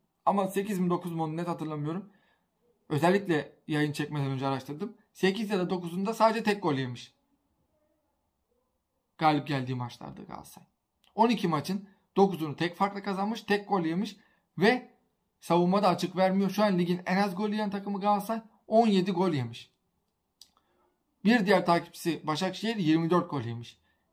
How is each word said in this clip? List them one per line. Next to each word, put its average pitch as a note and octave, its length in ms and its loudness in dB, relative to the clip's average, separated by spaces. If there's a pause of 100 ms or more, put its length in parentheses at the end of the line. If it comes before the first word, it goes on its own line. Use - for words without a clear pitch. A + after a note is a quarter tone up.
(280)
Ama F#3+ 200 2
sekiz G3 300 -4
mi F3+ 120 2
dokuz F3 220 -2
mu E3 120 -4
onu D#3 120 -6
net F3 120 -6
hatırlamıyorum. D#3+ 600 -6 (800)
Özellikle E3+ 640 2 (160)
yayın D3+ 240 0
çekmeden C#3+ 340 -4
önce C3+ 200 -2
araştırdım. C#3+ 500 -6 (160)
Sekiz G3 380 0
ya G3+ 80 0
da F3+ 120 -2
dokuzunda F#3 440 -4
sadece A3 280 2
tek G3+ 200 0
gol E3 120 0
yemiş. B2+ 400 -6 (2000)
Galip D3+ 280 2
geldiği C3 280 -4
maçlarda - 480 -10
Galatasaray. - 460 -18 (460)
On A3 140 4
iki G3+ 200 0
maçın E3 400 -2 (280)
dokuzunu D#3+ 400 2
tek C4 200 -4
farkla G3 260 -2
kazanmış, G3+ 400 -4
tek G3+ 260 0
gol G3 160 2
yemiş E3+ 320 -4 (420)
ve A#3+ 320 2 (500)
savunmada F3+ 480 4
açık F3 280 0
vermiyor. F#3+ 340 2
Şu G#3 140 0
an F#3+ 140 2
ligin F3+ 280 0
en F#3 100 0
az G3 200 0
gol G#3 120 -2
yiyen G#3+ 220 -2
takımı G3 300 -6
Galatasaray, G#3 420 0 (240)
on A3+ 200 6
yedi F#3+ 240 4
gol F3+ 220 2
yemiş. A#2+ 380 -6 (1500)
Bir G#3+ 220 4
diğer F#3 200 4
takipçisi E3+ 600 -2
Başakşehir F#3 500 -2
yirmi E3 340 2
dört F3 200 2
gol C#3 120 -4
yemiş. A#2 360 -10 (340)